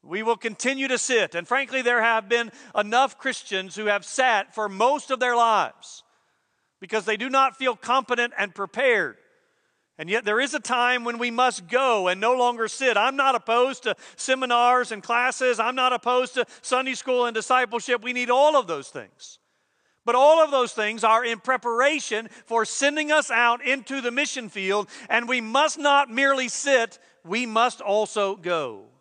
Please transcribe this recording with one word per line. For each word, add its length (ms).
We 180
will 160
continue 500
to 120
sit. 340
And 140
frankly, 340
there 220
have 260
been 220
enough 420
Christians 580
who 120
have 180
sat 480
for 160
most 400
of 100
their 160
lives. 680
Because 240
they 100
do 140
not 260
feel 220
competent 600
and 160
prepared. 600
And 120
yet 160
there 160
is 120
a 60
time 460
when 140
we 120
must 360
go 420
and 100
no 140
longer 340
sit. 300
I'm 180
not 200
opposed 480
to 120
seminars 760
and 100
classes. 580
I'm 160
not 180
opposed 400
to 120
Sunday 340
school 320
and 80
discipleship. 680
We 100
need 180
all 280
of 100
those 220
things. 480
But 120
all 280
of 60
those 240
things 300
are 200
in 160
preparation 880
for 180
sending 460
us 180
out 340
into 380
the 80
mission 400
field, 400
and 220
we 120
must 360
not 320
merely 380
sit, 500
we 220
must 360
also 540
go. 500